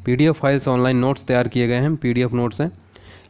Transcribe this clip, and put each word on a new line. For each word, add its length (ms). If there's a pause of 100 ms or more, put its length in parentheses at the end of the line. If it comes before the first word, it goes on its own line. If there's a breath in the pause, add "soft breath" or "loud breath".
पीडीएफ़ 320
फाइल्स 320
ऑनलाइन 280
नोट्स 280
तैयार 240
किए 200
गए 60
हैं, 220
पीडीएफ़ 360
नोट्स 280
हैं। 120 (560 loud breath)